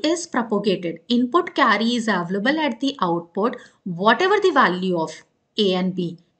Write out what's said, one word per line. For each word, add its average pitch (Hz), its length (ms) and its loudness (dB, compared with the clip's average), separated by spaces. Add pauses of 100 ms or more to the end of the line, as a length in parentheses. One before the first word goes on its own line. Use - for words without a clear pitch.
is 330 240 0
propagated, 180 840 -2
input 247 460 0
carry 226 400 2
is 226 140 -2
available 202 500 -2
at 285 220 -2
the - 200 -4
output, 175 560 -2 (280)
whatever 233 560 2
the 381 100 4
value 185 480 2
of 156 140 -4 (440)
A 196 180 2
and 185 200 -2
B. 175 240 -6 (220)